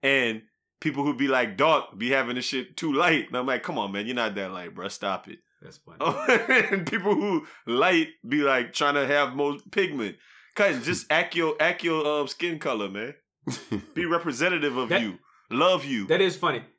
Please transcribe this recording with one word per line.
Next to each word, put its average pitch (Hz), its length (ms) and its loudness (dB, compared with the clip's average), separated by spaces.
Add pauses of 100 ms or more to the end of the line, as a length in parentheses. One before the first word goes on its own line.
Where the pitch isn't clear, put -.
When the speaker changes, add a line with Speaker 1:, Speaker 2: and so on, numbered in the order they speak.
Speaker 1:
And 123 400 2 (380)
people 139 240 -2
who 143 100 0
be, 135 140 0
like, 120 300 0
dark 143 400 2
be 117 120 -2
having 127 260 0
the 123 60 -6
shit 127 360 -6
too 160 160 -2
light. 156 340 2
And - 80 -6
I'm 127 100 -2
like, 127 160 -2
"Come 160 160 -6
on, 101 140 -2
man. 101 140 -4
You're 123 80 -6
not 110 220 -2
that 95 160 -6
light, 87 220 -12
bro. 95 140 -8
Stop 95 400 -6
it." 82 120 -18 (200)
Speaker 2:
That's - 180 -20
funny. - 200 -20
Speaker 1:
<laughs> 233 720 2
And 190 160 -2
people 202 280 0
who 196 320 0 (200)
light 156 420 2 (180)
be, 135 140 0
like, 131 320 2
trying 143 220 2
to 143 120 2
have 143 280 2
more 143 220 0 (140)
pigment. 147 460 -2 (380)
Cousin, 170 280 2
just 175 240 -4
Speaker 2:
<laughs> - 60 0
Speaker 1:
act 170 240 2
your, 160 240 0
act 175 240 2
your, 160 220 0
um, 147 220 0
skin 165 300 -4
color, 113 300 -2
man. 107 260 -8 (400)
Speaker 3:
<laughs> - 400 -8
Speaker 1:
Be 175 120 -2
representative 160 680 0
of 127 140 -2
Speaker 2:
That 196 120 2
Speaker 1:
you. 98 160 -6 (320)
Love 170 340 4
you. 117 220 -2
Speaker 2:
That 175 140 2
is 185 160 2
funny. 139 260 0 (160)